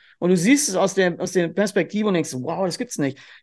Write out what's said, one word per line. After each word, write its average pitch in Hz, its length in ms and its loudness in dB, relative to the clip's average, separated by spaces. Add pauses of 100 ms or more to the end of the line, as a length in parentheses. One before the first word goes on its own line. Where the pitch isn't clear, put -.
(200)
Und 180 120 2
du 185 60 6
siehst 226 320 2
es 190 60 -4
aus 185 200 0
der, 180 240 2
aus 170 120 -2
der 170 180 0
Perspektive 202 580 -2
und 196 80 2
denkst, 156 180 -2
wow, 165 320 -4
das 175 120 -4
gibt's 247 200 -8
nicht. 139 220 -4 (240)